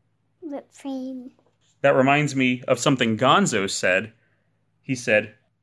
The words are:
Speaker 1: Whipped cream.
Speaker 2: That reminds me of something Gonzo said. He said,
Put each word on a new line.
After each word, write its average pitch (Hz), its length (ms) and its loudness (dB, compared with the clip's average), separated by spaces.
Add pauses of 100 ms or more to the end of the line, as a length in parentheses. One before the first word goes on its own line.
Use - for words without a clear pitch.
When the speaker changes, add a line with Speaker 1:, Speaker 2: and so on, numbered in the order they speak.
(400)
Speaker 1:
Whipped 285 360 -16
cream. 262 540 -12 (520)
Speaker 2:
That 139 120 2
reminds 139 400 2
me 127 320 0
of 123 120 2
something 123 380 0
Gonzo 127 540 2
said. 98 420 -2 (720)
He 131 140 -6
said, 110 400 -2 (260)